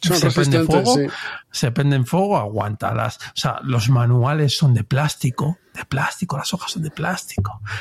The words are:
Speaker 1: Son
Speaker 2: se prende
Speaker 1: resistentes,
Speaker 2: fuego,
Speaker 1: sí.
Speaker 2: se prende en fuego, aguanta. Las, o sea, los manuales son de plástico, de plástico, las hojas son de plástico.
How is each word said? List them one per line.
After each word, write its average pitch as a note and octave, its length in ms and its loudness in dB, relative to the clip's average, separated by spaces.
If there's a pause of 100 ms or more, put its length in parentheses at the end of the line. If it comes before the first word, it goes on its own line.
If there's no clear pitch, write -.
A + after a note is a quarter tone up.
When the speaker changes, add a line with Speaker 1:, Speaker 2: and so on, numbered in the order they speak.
Speaker 1:
Son F3 160 2
Speaker 2:
se D3 120 2
prende C#3 280 4
Speaker 1:
resistentes, E3 80 4
Speaker 2:
fuego, F#3 280 4
Speaker 1:
sí. C#3+ 120 2 (440)
Speaker 2:
se - 200 -2
prende C#3 260 2
en B2+ 100 2
fuego, G3 300 0
aguanta. G#2 580 -2
Las, A2+ 220 -2
o - 40 -20 (140)
sea, - 280 -2
los A#2+ 260 0
manuales B2+ 680 2
son C3 160 4
de G#2 100 2
plástico, C#3 760 -2 (160)
de - 120 -12
plástico, - 500 -4
las - 160 -6
hojas - 200 -6
son F3 100 -6
de D3+ 80 -6
plástico. - 720 -6 (180)